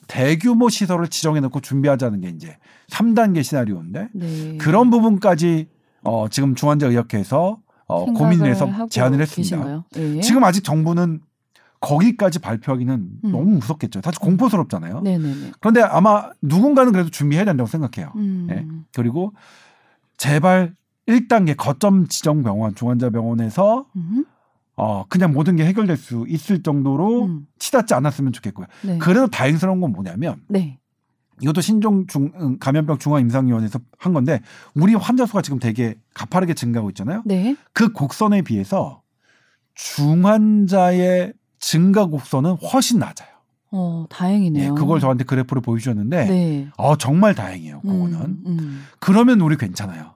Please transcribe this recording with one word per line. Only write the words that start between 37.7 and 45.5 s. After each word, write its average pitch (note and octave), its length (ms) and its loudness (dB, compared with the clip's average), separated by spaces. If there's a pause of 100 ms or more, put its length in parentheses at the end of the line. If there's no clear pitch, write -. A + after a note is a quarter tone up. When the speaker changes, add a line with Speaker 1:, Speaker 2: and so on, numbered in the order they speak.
Speaker 1:
그 A3 180 0
곡선에 G3+ 520 0
비해서 E3+ 580 -4 (720)
중환자의 F3+ 1600 2 (260)
증가 F#3+ 460 2
곡선은 D3+ 480 -2 (200)
훨씬 A#3+ 260 2
낮아요. - 300 -8 (440)
Speaker 2:
어, E3+ 360 -4
다행이네요. F3+ 540 0
Speaker 1:
예, C#3 140 0
그걸 D3+ 220 2
저한테 B2+ 240 0
그래프를 B2+ 380 -2